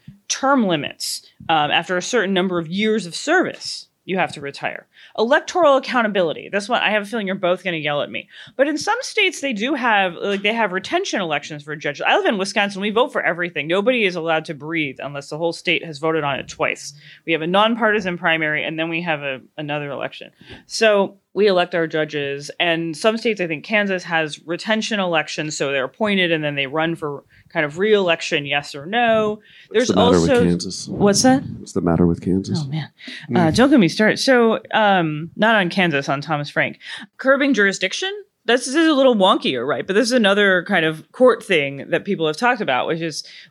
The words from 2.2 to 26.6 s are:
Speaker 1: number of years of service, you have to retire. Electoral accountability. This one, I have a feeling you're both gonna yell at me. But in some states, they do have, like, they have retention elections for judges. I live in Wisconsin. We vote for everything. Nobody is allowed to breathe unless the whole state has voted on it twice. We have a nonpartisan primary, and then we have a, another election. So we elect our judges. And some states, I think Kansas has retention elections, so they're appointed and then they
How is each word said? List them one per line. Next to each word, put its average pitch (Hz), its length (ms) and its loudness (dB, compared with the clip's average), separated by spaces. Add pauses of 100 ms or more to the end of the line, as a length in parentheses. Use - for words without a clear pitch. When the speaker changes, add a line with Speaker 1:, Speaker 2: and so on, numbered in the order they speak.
Speaker 1:
number 180 260 0
of 165 80 -6
years 208 380 0
of 165 100 -12
service, - 720 -2 (180)
you 185 120 -4
have 160 160 0
to 151 80 -14
retire. 139 440 -8 (320)
Electoral 285 600 4
accountability. 208 760 0
This 202 160 -4
one, 233 140 0
I 180 80 2
have 208 140 0
a - 20 -12
feeling 214 200 -6
you're 185 120 -4
both 185 260 0
gonna 175 140 -4
yell 147 240 -2
at - 100 -6
me. 110 160 -10 (300)
But 277 100 2
in 302 100 -2
some 403 240 -2
states, 403 380 -2
they 277 140 -4
do 233 220 -2
have, 208 400 2
like, 196 260 -4
they 208 100 0
have 220 220 0
retention 285 480 -4
elections 151 420 -6
for 147 140 -10
judges. 147 280 -6
I 269 120 4
live 381 80 0
in 254 120 0
Wisconsin. 196 440 -2
We 208 80 -2
vote 233 240 0
for 202 80 -2
everything. 170 460 -2
Nobody 208 360 2
is 180 140 0
allowed 160 280 0
to 165 80 -8
breathe 147 460 -6
unless 143 300 -10
the 151 80 -8
whole 170 160 -2
state 170 320 -2
has 151 140 -12
voted 160 260 0
on 139 120 -2
it - 120 -10
twice. - 440 -4 (320)
We 160 60 -2
have 156 100 0
a 160 60 -4
nonpartisan 208 720 2
primary, 160 480 0
and 156 120 -6
then 165 120 -4
we 165 140 -4
have 156 180 -2
a, 135 180 -6 (180)
another 147 320 -6
election. - 420 -10 (340)
So 208 540 2 (160)
we 202 120 4
elect 175 260 2
our 165 140 0
judges. 147 720 -4
And 165 360 0
some 220 220 2
states, 220 240 -2
I 175 60 -2
think 151 160 -6
Kansas 202 400 0
has 160 420 -2
retention 214 540 -4
elections, 156 580 -2
so 139 140 -2
they're 135 140 0
appointed 190 460 0
and 156 120 0
then 147 100 -2
they 139 140 -2